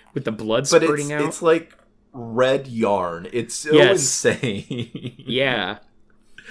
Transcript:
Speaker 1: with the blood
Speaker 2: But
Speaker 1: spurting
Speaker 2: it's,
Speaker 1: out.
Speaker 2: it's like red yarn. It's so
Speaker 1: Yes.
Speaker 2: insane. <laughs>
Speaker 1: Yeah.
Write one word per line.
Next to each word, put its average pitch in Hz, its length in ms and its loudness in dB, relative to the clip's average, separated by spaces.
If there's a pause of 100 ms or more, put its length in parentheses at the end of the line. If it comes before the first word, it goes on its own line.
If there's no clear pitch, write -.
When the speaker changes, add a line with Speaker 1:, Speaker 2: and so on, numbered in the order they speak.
(140)
Speaker 1:
with - 100 -6
the 113 80 -4
blood 110 380 -2
Speaker 2:
But 160 120 6
Speaker 1:
spurting 147 280 -2
Speaker 2:
it's, 147 120 -4
Speaker 1:
out. 151 60 0
Speaker 2:
it's - 140 -8
like 165 340 0 (360)
red 127 540 0
yarn. 95 680 -2
It's 117 220 -6
so 151 200 -4
Speaker 1:
Yes. 143 260 8
Speaker 2:
insane. 120 1120 -4
<laughs> 139 120 -20
Speaker 1:
Yeah. 117 520 -2 (720)